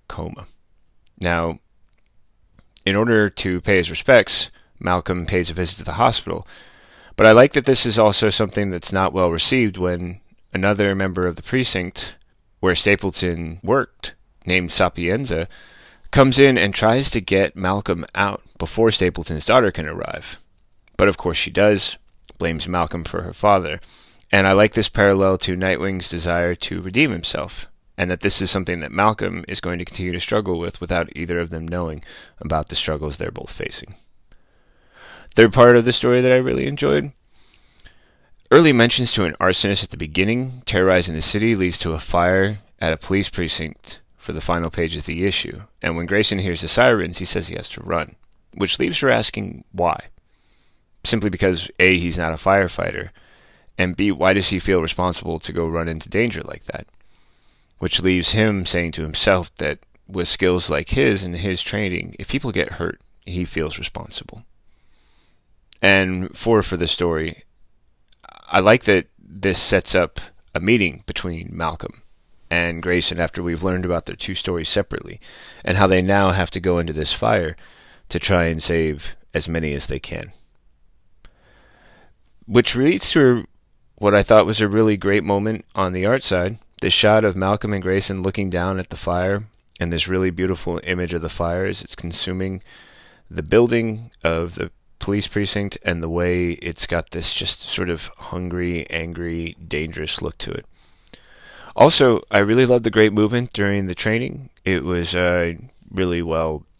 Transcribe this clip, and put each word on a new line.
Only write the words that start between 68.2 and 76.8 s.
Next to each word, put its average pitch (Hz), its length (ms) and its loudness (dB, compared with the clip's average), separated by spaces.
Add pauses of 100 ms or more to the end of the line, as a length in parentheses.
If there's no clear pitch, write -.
I 87 100 4
like 107 260 6
that 95 220 4 (100)
this 95 460 -4
sets - 320 0
up 90 260 0 (320)
a 87 60 -4
meeting 95 480 0
between 82 460 -8
Malcolm 82 500 -8 (480)
and 85 320 -2
Grayson 87 380 0
after 87 240 -4
we've 85 180 -4
learned 92 220 -2
about 87 220 -2
their - 100 -10
two - 180 -10
stories 87 340 -6
separately, - 520 -4 (440)
and 90 120 0
how 98 100 4
they 92 160 6
now 98 300 4
have 92 180 0
to 90 100 -8
go 87 200 0